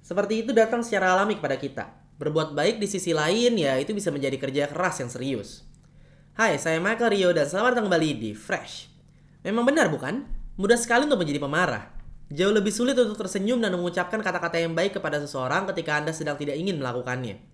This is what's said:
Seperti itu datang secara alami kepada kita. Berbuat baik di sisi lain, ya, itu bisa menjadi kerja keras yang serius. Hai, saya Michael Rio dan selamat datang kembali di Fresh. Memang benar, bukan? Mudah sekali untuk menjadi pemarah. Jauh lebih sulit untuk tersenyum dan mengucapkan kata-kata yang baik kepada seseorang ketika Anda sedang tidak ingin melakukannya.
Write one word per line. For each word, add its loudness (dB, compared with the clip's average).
Seperti -2
itu -2
datang 4
secara 2
alami 2
kepada 0
kita. -10
Berbuat 0
baik 0
di -2
sisi -2
lain, 2
ya, 2
itu -4
bisa -2
menjadi -2
kerja -2
keras -2
yang -6
serius. -8
Hai, 2
saya 0
Michael 0
Rio 4
dan 2
selamat 2
datang 0
kembali 4
di -6
Fresh. -10
Memang 0
benar, 4
bukan? -4
Mudah 6
sekali 2
untuk 4
menjadi -2
pemarah. 0
Jauh 2
lebih 2
sulit 2
untuk 2
tersenyum 0
dan 0
mengucapkan -2
kata-kata -2
yang 0
baik 0
kepada -2
seseorang -2
ketika -2
Anda -2
sedang -4
tidak -4
ingin -2
melakukannya. -4